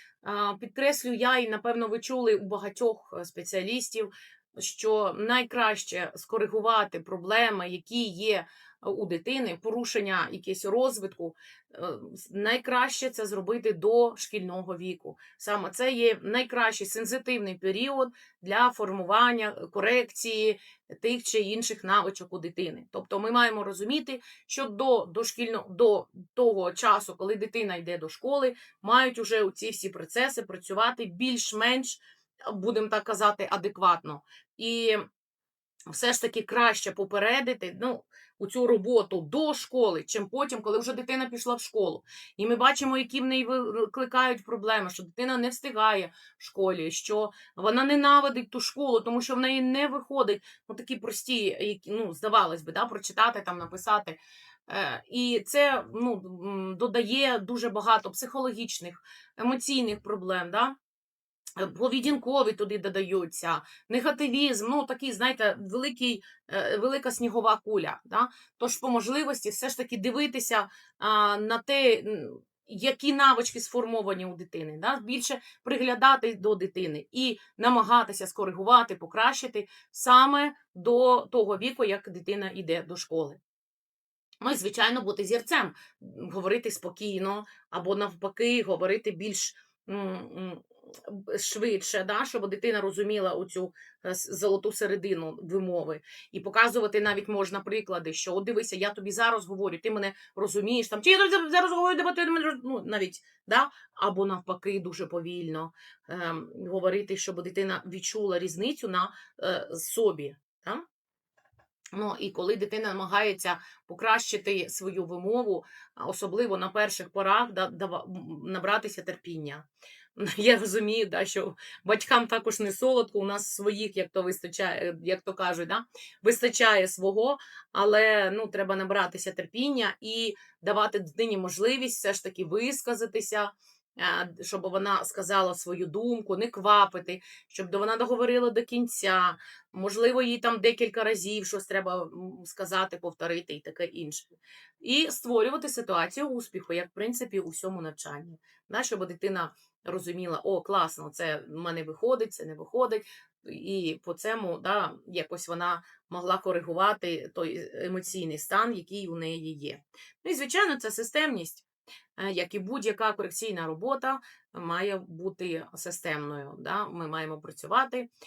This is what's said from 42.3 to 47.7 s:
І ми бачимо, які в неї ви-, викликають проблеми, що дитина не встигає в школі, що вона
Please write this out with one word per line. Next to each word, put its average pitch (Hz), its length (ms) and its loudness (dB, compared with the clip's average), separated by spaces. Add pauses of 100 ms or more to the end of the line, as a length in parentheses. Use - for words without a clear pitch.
І 208 100 -2
ми 233 100 2
бачимо, 262 420 4
які 262 220 -2
в 254 40 0
неї 262 200 2
ви-, 247 260 0
викликають 247 760 0
проблеми, 214 460 -2
що 185 120 -12
дитина 247 360 -2
не 240 100 0
встигає 214 640 0 (260)
в - 60 -20
школі, 185 460 0
що 208 400 -2 (260)
вона 220 280 4